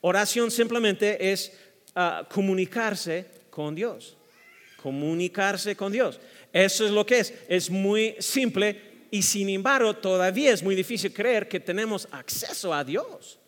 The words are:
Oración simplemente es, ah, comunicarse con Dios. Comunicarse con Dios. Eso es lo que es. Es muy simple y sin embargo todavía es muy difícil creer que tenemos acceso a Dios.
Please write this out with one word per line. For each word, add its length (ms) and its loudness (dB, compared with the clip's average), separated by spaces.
Oración 500 2
simplemente 800 0
es, 200 -6
ah, 380 -2
comunicarse 920 -2
con 240 -6
Dios. 420 -8
Comunicarse 1000 -2
con 160 -4
Dios. 280 0
Eso 320 4
es 60 2
lo 160 4
que 140 4
es. 120 -2
Es 220 0
muy 480 0
simple 920 -2
y 120 0
sin 260 0
embargo 460 2
todavía 580 2
es 100 2
muy 120 2
difícil 380 -2
creer 360 0
que 120 -4
tenemos 500 -4
acceso 640 -6
a 100 -2
Dios. 640 -8